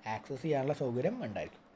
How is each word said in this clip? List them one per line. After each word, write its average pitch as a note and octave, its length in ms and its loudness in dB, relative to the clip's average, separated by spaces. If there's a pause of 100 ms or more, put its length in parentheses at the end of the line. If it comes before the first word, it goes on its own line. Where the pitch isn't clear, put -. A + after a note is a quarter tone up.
access A2 360 -4
ചെയ്യാനുള്ള C#3+ 300 4
സൗകര്യം D3 520 0
ഉണ്ടായിരിക്കും. F#2 400 -6 (100)